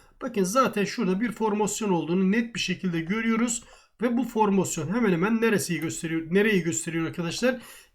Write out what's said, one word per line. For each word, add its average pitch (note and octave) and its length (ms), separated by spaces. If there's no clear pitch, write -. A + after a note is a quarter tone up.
bakın A#3 220
zaten G#3 420
şurada F#3+ 360
bir A#3 100
formasyon G#3 580
olduğunu F3+ 420
net A#3 240
bir - 40
şekilde F3+ 420
görüyoruz. A3+ 600
Ve A#3+ 160
bu C4 60
formasyon G3 720
hemen A#3 160
hemen G#3 300
neresiyi F#3+ 380
gösteriyor, D#3+ 420
nereyi G3+ 300
gösteriyor E3 440
arkadaşlar? F3+ 540